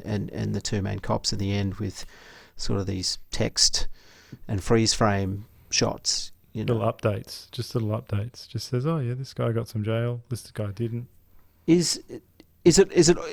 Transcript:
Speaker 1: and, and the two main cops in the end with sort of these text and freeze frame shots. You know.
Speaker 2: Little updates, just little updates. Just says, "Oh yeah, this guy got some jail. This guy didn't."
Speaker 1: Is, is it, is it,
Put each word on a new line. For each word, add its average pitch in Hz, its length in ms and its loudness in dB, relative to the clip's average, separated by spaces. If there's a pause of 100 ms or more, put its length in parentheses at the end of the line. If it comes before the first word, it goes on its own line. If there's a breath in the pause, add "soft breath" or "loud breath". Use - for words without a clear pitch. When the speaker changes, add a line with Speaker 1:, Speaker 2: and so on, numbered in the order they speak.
Speaker 1:
and, 104 260 -4
and 104 240 -4
the 98 60 -4
two 104 200 -2
main 101 180 -4
cops 110 340 -2
in 101 60 -4
the 98 120 0
end 98 240 0
with 101 300 -6 (500 soft breath)
sort 107 240 0
of 95 60 -2
these 95 320 -4 (140)
text - 580 2 (580 soft breath)
and 101 160 -2
freeze 113 300 4
frame 98 520 0 (260)
shots. - 600 -2 (220)
You 110 120 -6
know. 120 100 2
Speaker 2:
Little 107 180 0
updates, - 580 -4
just - 240 -8
little 113 140 0
updates. 107 580 -6
Just - 220 -8
says, 127 160 -2
"Oh 165 140 0
yeah, 120 140 -2
this 131 200 -10
guy 120 180 -2
got 113 160 -2
some 107 160 -4
jail. 117 460 -2
This - 220 -8
guy 107 160 -4
didn't." 117 400 -6 (600)
Speaker 1:
Is, 165 340 4 (600)
is 170 160 8
it, 196 140 6
is 170 160 8
it, 175 80 6 (160)